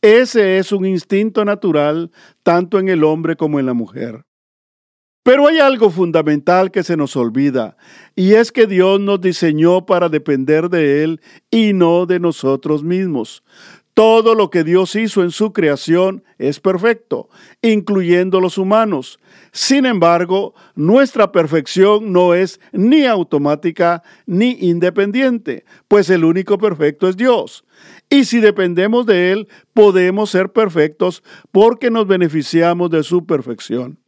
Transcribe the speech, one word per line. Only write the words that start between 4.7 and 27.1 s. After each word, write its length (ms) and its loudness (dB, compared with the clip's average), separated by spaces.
Pero 240 4
hay 140 2
algo 280 2
fundamental 840 0
que 100 -2
se 140 -4
nos 180 -4
olvida, 640 -2
y 160 2
es 180 4
que 160 2
Dios 320 2
nos 220 -2
diseñó 680 0
para 220 0
depender 600 -2
de 360 0
Él 160 -6
y 260 2
no 320 2
de 120 -2
nosotros 640 -4
mismos. 640 -6
Todo 400 4
lo 160 0
que 140 -2
Dios 320 0
hizo 260 -2
en 80 -2
su 220 -4
creación 720 -2
es 220 -4
perfecto, 680 -4
incluyendo 800 0
los 180 -4
humanos. 600 -2
Sin 340 -2
embargo, 680 0
nuestra 560 2
perfección 840 0
no 220 4
es 260 -4
ni 340 2
automática 960 -2
ni 240 0
independiente, 1120 -2
pues 240 2
el 140 2
único 340 0
perfecto 500 -2
es 80 -4